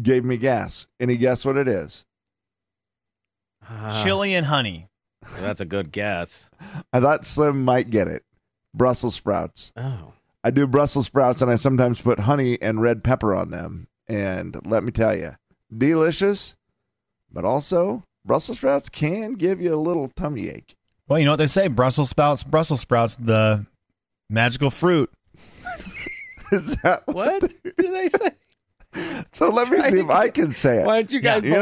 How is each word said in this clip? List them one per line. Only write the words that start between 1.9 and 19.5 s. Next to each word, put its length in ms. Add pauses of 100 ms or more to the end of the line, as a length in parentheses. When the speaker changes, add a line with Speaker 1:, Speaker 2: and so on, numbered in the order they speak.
Speaker 2:
Uh, 340
Speaker 3:
Chili 320
and 120
honey. 420 (520)
Speaker 2:
that's 200
a 60
good 260
guess. 580 (420)
Speaker 1:
I 80
thought 240
Slim 400
might 260
get 180
it. 160 (500)
Brussels 400
sprouts. 600
Speaker 2:
Oh. 360 (320)
Speaker 1:
I 60
do 160
Brussels 400
sprouts, 340
and 100
I 40
sometimes 480
put 160
honey 420
and 220
red 220
pepper 300
on 160
them. 360 (220)
And 480 (100)
let 160
me 80
tell 260
you, 160 (440)
delicious, 800 (760)
but 140
also 580 (220)
Brussels 340
sprouts 300
can 460
give 260